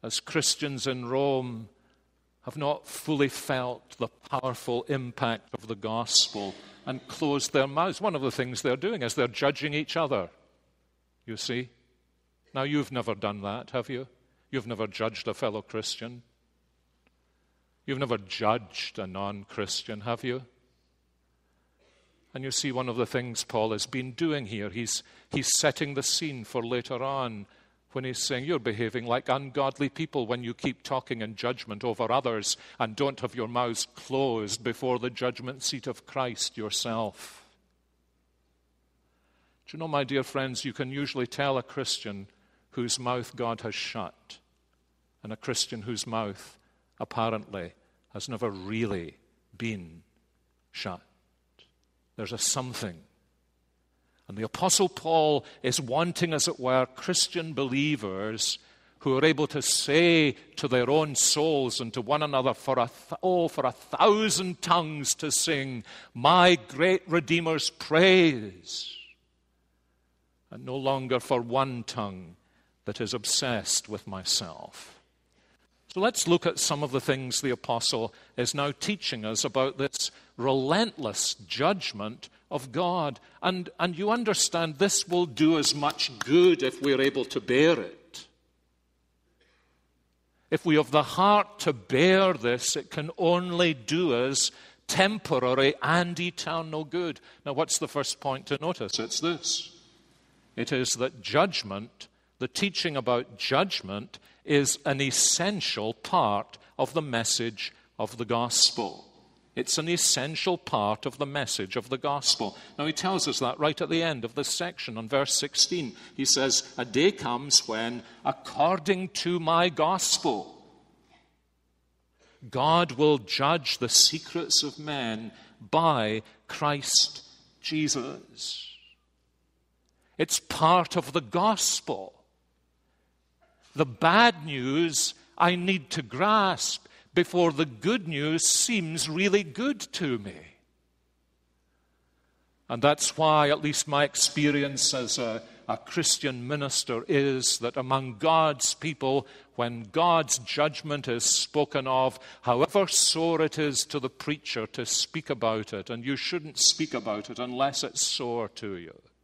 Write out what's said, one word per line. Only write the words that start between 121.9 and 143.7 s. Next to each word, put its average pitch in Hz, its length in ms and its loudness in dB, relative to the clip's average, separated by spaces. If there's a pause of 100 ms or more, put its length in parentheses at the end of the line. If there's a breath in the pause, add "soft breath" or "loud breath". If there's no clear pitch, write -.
God 151 420 4
will 147 260 6
judge 139 600 0
the 120 120 -2
secrets - 720 4
of 147 160 -6
men 120 540 -4 (380 loud breath)
by 120 520 4 (260 soft breath)
Christ - 720 0 (380)
Jesus." - 1120 -4 (1400)
It's - 240 0
part 170 560 4
of 160 160 -2
the 165 80 2
gospel. 127 920 0 (1600)
The 147 120 2
bad 170 580 6
news 143 720 0 (240 soft breath)
I 175 160 4
need 180 360 -2
to 160 120 -4
grasp 185 840 0 (280 loud breath)
before 175 380 4
the 147 140 0
good 160 420 -2
news 156 400 0
seems 165 600 0
really 190 360 2
good 220 340 -4
to 135 400 -4
me. 101 160 -10 (2250)
And 120 140 -4
that's - 340 4
why, 151 340 6
at 151 120 2
least 151 240 -2